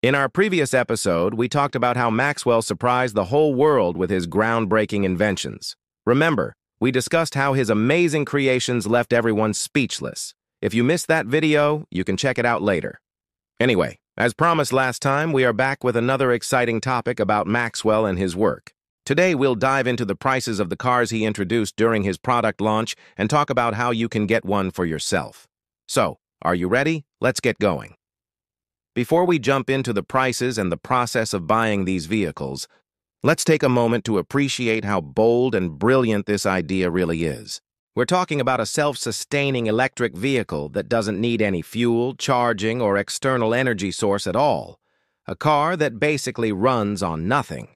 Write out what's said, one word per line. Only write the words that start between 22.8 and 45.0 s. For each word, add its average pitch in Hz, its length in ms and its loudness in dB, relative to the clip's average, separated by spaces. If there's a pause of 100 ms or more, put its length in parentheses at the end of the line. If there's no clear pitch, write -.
and 107 140 0
talk 147 200 2
about 120 240 0
how 120 160 -2
you 117 180 0
can 107 180 0
get 110 180 2
one 95 260 0
for 90 140 -4
yourself. 80 640 -4 (400)
So, 98 300 0 (220)
are 87 140 0
you 90 140 -2
ready? 143 360 0 (160)
Let's - 200 0
get 120 180 0
going. 78 360 -2 (1000)
Before 160 300 2
we 175 160 2
jump 135 300 0
into 131 220 -2
the 98 120 -2
prices 127 540 -2
and 92 120 0
the 82 60 -2
process 120 560 -2
of 87 160 -4
buying 107 360 2
these 90 220 -2
vehicles, 78 600 -4 (560)
let's 151 180 2
take 156 220 2
a 139 40 4
moment 117 360 2
to 107 140 0
appreciate 117 680 -2
how 101 160 0
bold 113 560 2
and 87 240 -2
brilliant 110 460 2
this 104 200 0
idea 92 420 0
really 85 360 0
is. 62 360 -8 (360)
We're 123 80 2
talking 175 360 0
about 127 200 0
a 107 60 -2
self-sustaining 139 1000 -2
electric 117 480 0
vehicle 92 560 -2
that 92 180 -6
doesn't 107 320 0
need 117 220 0
any 95 180 0
fuel, 120 540 -2
charging, 117 680 0
or 101 160 2
external 113 560 0
energy 117 380 0
source 101 360 -2
at 92 100 -2
all. 113 420 -2 (480)